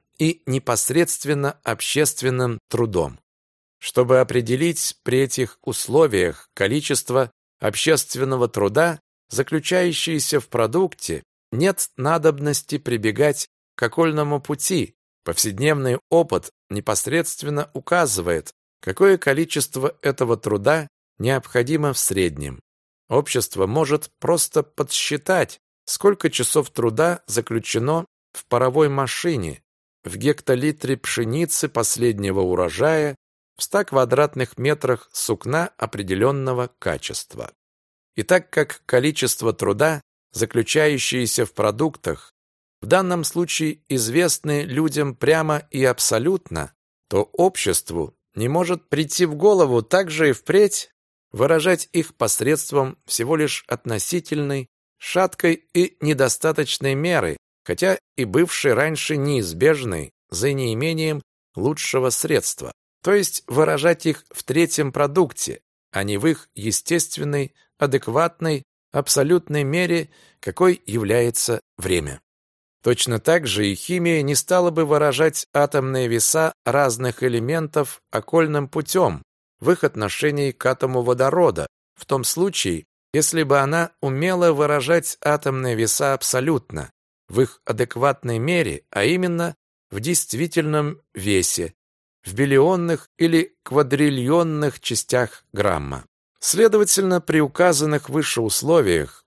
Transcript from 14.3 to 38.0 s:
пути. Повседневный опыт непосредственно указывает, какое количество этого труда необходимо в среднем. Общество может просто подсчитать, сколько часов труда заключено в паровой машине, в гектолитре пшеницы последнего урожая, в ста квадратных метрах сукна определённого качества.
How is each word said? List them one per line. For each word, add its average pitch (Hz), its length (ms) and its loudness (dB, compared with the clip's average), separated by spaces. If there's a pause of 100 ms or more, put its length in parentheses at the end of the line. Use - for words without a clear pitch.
пути. 147 540 -4 (300)
Повседневный 127 720 0 (120)
опыт 160 400 0 (200)
непосредственно 143 1040 -4
указывает, 98 760 0 (280)
какое 185 380 4
количество 151 840 -2
этого 127 340 0
труда 120 520 0 (300)
необходимо 135 720 0
в - 60 -4
среднем. 73 640 -2 (480)
Общество 113 580 -2
может 147 520 0
просто 156 440 0
подсчитать, - 960 -2 (280)
сколько - 440 2
часов - 400 0
труда 139 560 0
заключено 117 800 -2 (280)
в - 120 -14
паровой 127 440 2
машине, 135 720 -4 (420)
в 90 120 -10
гектолитре 135 800 0
пшеницы 139 720 -2
последнего 101 720 0
урожая, 117 760 0 (400)
в - 60 -8
ста 202 220 0
квадратных 131 720 0
метрах 131 540 -2
сукна 135 640 -4
определённого 123 1000 -2
качества. - 720 -8 (640)